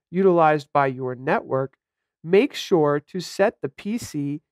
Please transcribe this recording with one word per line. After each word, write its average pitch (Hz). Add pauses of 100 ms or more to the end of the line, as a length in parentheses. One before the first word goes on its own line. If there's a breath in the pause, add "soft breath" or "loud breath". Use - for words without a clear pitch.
(120)
utilized 170
by 143
your 127
network, 135 (460)
make 196
sure 147
to 185
set 196
the 143
P 208
C 147 (100)